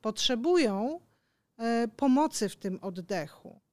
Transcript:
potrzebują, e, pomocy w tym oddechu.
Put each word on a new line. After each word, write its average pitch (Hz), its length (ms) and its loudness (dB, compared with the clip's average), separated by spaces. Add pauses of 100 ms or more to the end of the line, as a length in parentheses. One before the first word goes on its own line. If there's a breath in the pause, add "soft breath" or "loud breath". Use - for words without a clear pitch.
potrzebują, 247 960 0 (580)
e, 233 300 0
pomocy 262 640 2
w - 60 -10
tym 185 260 -6
oddechu. 175 800 -8 (140)